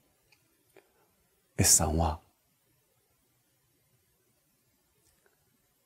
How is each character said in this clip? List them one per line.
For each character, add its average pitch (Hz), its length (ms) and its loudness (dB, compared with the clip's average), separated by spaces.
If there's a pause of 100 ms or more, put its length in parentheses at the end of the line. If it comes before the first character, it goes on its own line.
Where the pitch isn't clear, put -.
(1600)
S - 180 2
さ 85 120 0
ん 80 100 -4
は 80 220 -4 (3750)